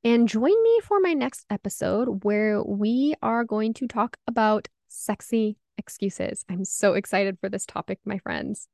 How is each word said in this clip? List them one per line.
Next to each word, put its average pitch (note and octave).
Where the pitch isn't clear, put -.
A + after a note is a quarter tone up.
And A#3
join D4
me A4+
for G4+
my F#4
next C4
episode G3
where G#3
we A#3
are A#3
going A3
to C4
talk A#3
about G#3+
sexy G#3+
excuses. -
I'm F#3
so G3+
excited G3
for G3
this G3+
topic, -
my G3+
friends. -